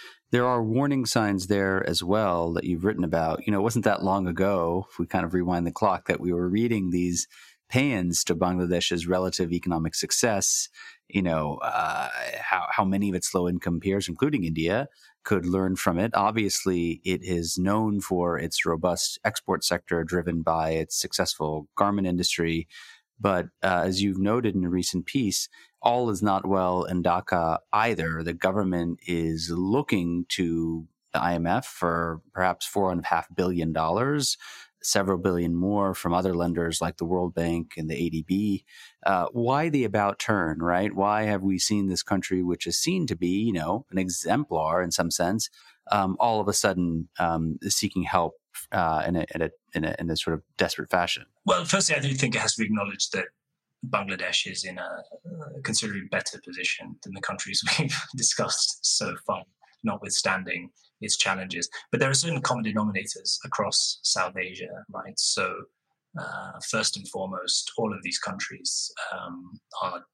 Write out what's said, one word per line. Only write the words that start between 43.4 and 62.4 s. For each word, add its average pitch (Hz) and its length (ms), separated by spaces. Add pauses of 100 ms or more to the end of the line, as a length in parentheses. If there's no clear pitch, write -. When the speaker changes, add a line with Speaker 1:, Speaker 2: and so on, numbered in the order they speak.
Speaker 1:
know, 90 380
an 92 60
exemplar 90 840
in 87 100
some 85 200
sense, 95 380 (420)
um, 95 280
all 110 200
of 98 80
a 101 60
sudden, 87 560 (100)
um, 82 440
seeking 98 400
help, 82 320 (360)
uh, 82 360
in 87 80
a, 82 180
in 80 80
a, 80 80 (240)
in 80 120
a, 80 140
in 82 100
a 80 80
sort - 160
of 78 80 (160)
desperate - 320
fashion? 87 360 (200)
Speaker 2:
Well, 180 200
firstly, 175 300
I 143 40
do 135 140
think 127 220
it 107 40
has 110 160
to 113 60
be 107 40
acknowledged 101 480
that 95 120 (640)
Bangladesh 98 640
is 95 140
in 90 140
a, 90 240 (540)
a 139 40
considerably 104 480
better - 360
position - 580
than 95 100
the 95 80
countries - 500
<laughs> - 80
we've - 160 (200)
discussed - 640
so - 340 (100)
far, 92 180 (400)
notwithstanding 95 880 (280)
its 107 160
challenges. 92 540 (220)
But 117 80
there 135 100
are 135 60
certain 160 260